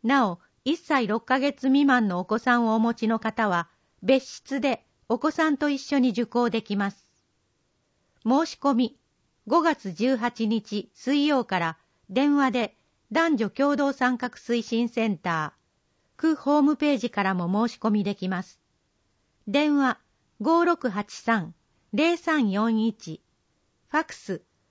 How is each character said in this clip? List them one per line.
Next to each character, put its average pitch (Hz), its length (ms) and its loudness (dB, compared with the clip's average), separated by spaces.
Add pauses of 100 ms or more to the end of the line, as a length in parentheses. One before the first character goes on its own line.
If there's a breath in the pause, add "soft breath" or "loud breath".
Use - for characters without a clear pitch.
な 247 240 2
お、 175 120 -6 (260 soft breath)
一 311 120 0
歳 262 300 -2
六 214 160 -2
ヶ 262 160 0
月 277 280 -2
未 277 180 4
満 247 220 4
の 180 120 -2
お 185 60 -4
子 220 120 -2
さ 240 200 2
ん 233 100 2
を 220 80 2
お 226 40 2
持 233 140 2
ち 226 140 -4
の 226 100 0
方 220 300 -2
は、 175 220 -2 (340)
別 254 220 2
室 - 340 -8
で 254 260 -2 (220)
お 196 100 0
子 302 140 0
さ 311 180 0
ん 294 80 0
と 294 120 0
一 277 100 -2
緒 277 200 0
に 254 100 4
受 220 160 -2
講 240 240 0
で 220 120 -2
き 208 140 -6
ま 196 160 -2
す。 - 160 -20 (1160)
申 269 220 2
し - 140 -14
込 277 140 0
み、 233 260 -2 (480)
五 311 140 2
月 285 320 -2
十 233 240 0
八 226 300 -4
日 208 460 -6
水 285 320 -2
曜 269 200 0
か 185 140 -4
ら 165 180 -4 (320)
電 285 260 2
話 269 160 2
で 226 260 -4 (340)
男 320 260 2
女 208 120 -2
共 285 260 0
同 277 180 0
参 254 240 -2
画 247 140 -6
推 233 300 -4
進 226 280 -2
セ 226 180 -2
ン 196 100 -2
タ 160 380 -6 (600)
ー、 - 0 -
区 311 180 0
ホ 294 240 2
ー - 20 4
ム 294 160 2
ペ 294 180 2
ー - 20 -4
ジ 233 120 -4
か 202 140 -4
ら 190 100 0
も 185 340 0
申 233 60 -6
し - 60 -20
込 226 100 -2
み 208 140 2
で 202 100 -4
き 185 160 -8
ま 190 140 -6
す。 - 160 -20 (880)
電 285 300 2
話、 262 200 0 (440)
五 330 240 2
六 330 240 0
八 202 260 -8
三、 202 400 -4 (380)
零 330 240 2
三 294 340 0
四 220 360 0
一、 175 340 -8 (680)
フ 294 80 -2
ァ 320 40 0
ッ - 40 -4
ク - 80 -18
ス、 - 280 -10 (300)